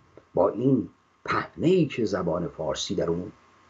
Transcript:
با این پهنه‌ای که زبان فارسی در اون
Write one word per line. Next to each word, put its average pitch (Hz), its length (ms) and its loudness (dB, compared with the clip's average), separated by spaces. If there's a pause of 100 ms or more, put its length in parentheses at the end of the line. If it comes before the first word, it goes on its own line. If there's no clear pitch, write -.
(340)
با 90 160 2
این 113 400 2 (360)
پهنه‌ای 147 600 2
که 123 200 -2
زبان 87 420 -2
فارسی - 480 -6
در 82 140 0
اون 85 220 -4 (380)